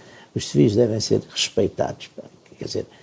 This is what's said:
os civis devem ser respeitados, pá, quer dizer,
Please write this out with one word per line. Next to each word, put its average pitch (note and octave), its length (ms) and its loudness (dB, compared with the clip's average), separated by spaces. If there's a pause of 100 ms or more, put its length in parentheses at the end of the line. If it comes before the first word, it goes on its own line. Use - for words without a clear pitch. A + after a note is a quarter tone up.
(340)
os - 140 -4
civis C3 280 4
devem A2 260 2
ser G#2+ 280 0
respeitados, - 760 -2
pá, - 160 -18 (340)
quer - 80 -10
dizer, - 200 -6 (180)